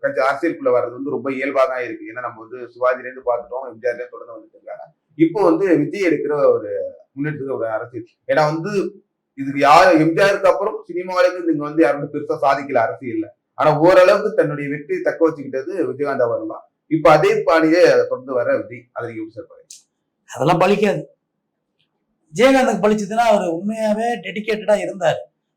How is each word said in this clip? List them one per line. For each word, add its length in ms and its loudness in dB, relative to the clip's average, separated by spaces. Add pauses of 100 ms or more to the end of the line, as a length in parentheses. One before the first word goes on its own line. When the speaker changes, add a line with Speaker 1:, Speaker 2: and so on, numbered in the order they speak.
Speaker 1:
கட்சி 200 -2
அரசியலுக்குள்ள 500 -2
வர்றது 220 0
வந்து 180 -10
ரொம்ப 200 -6
இயல்பா 380 0
தான் 160 -6
இருக்கு. 260 -12
ஏன்னா 100 -12
நம்ம 200 -12
வந்து 160 -18
சிவாஜில 420 -4
இருந்து 220 -14
பார்த்துட்டோம், 480 -6
எம் 120 -18
ஜி 80 -2
ஆர்ல 220 -6
தொடர்ந்து 240 -20
வந்துட்டு 220 -20
இருக்காங்க. 360 -20 (220)
இப்போ 280 0
வந்து 340 2
விஜய் 320 -2
எடுக்கிற 240 -2
ஒரு 600 0 (220)
முன்னெடுக்கிற 400 -6
ஒரு 120 -6
அரசியல். 380 -8 (200)
ஏன்னா 180 2
வந்து 480 -4 (420)
இதுக்கு 260 -6
யாரு, 380 8
எம் 160 2
ஜி 80 2
ஆருக்கு 240 2
அப்புறம் 420 0
சினிமாவிலேருந்து 580 -2
நீங்க 180 -2
வந்து 180 0
யாரும் 300 0
பெருசா 300 -6
சாதிக்கல 360 0
அரசியல்ல. 480 -4 (320)
ஆனா 200 2
ஓரளவுக்கு 560 4
தன்னுடைய 340 -2
வெற்றியை 340 -6
தக்க 200 -2
வச்சுக்கிட்டது 500 -4 (120)
விஜயகாந்த் 420 -4
அவர்கள் 260 -6
தான். 120 -16 (260)
இப்ப 200 0
அதே 240 6
பாணியே 480 4
அதை 260 6
தொடர்ந்து 240 -8
வர 240 -2
விஜய், 260 -8 (100)
அதை 140 -10
நீங்க 160 -10
எப்படி 140 -14
சார் 120 -18
பாக்குறீங்க? 280 -20 (540)
Speaker 2:
அதெல்லாம் 320 2
பலிக்காது. 400 2 (1300)
விஜயகாந்துக்கு 500 4
பலிச்சதுன்னா 440 2
அவர் 200 2
உண்மையாவே 600 -2 (140)
டெடிகேட்டடா 560 -2
இருந்தார். 420 -2 (360)